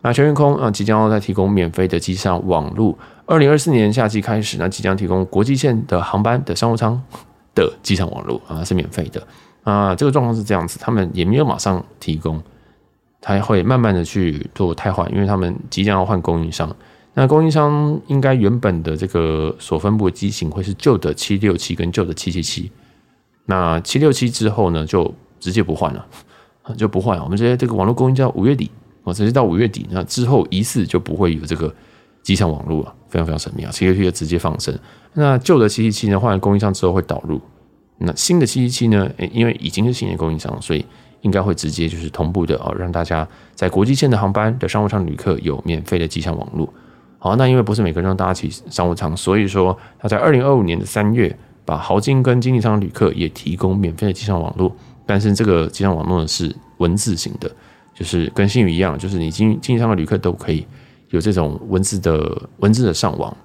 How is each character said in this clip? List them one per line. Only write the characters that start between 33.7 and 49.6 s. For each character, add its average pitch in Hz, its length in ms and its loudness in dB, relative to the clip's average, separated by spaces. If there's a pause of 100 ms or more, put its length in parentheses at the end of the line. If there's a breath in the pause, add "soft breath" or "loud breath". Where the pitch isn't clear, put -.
七 - 140 -4
六 92 100 4
七 98 80 0
就 90 80 2
直 80 160 -6
接 82 120 0
放 82 200 -2
生。 - 180 -6 (360 loud breath)
那 143 260 2
旧 156 200 4
的 110 100 6
七 110 140 0
七 110 100 2
七 107 160 -2
呢， 98 100 4
换 107 140 2
了 95 60 2
供 101 160 2
应 101 60 4
商 101 140 2
之 - 100 -6
后 90 80 4
会 92 100 2
导 - 260 -4
入。 73 120 -2 (580)
那 - 180 -2
新 175 240 2
的 135 60 4
七 127 160 -2
七 123 60 2
七 123 200 0
呢， 101 200 4 (100)
诶， 87 140 -4
因 113 140 2
为 117 140 0
已 64 100 -6
经 101 140 -2
是 123 80 0
新 107 180 -4
的 87 60 -4
供 80 160 -2
应 78 60 -4
商， - 220 -8
所 - 140 -4
以 76 100 -2 (360 loud breath)
应 104 100 0
该 95 100 2
会 92 140 2
直 78 160 -4
接 82 160 -2
就 85 100 -6
是 82 140 -8
同 82 220 -4
步 90 120 0
的 78 120 0
哦， - 200 -6
让 90 140 -6
大 85 140 -2
家 80 240 -4 (260 loud breath)
在 92 140 -2
国 95 160 2
际 131 100 2
线 135 160 2
的 113 80 2
航 98 140 0
班 110 260 0
的 95 100 -2
商 104 140 0
务 104 60 0
舱 98 180 0
旅 76 80 -4
客 82 280 -2
有 71 220 -4
免 80 180 -2
费 90 160 -2
的 82 100 -2
机 80 120 -6
上 78 160 -4
网 - 180 -8
络。 80 140 -2 (500 loud breath)
好， 98 180 0
那 131 100 4
因 127 100 4
为 120 60 4
不 104 120 0
是 113 80 0
每 87 100 0
个 85 100 -2
人 95 80 0
都 92 40 0
搭 92 200 0
起 - 160 -8
商 87 380 -4
务 87 60 0
舱， 85 220 -6
所 98 220 0
以 104 80 2
说 92 300 2 (220 loud breath)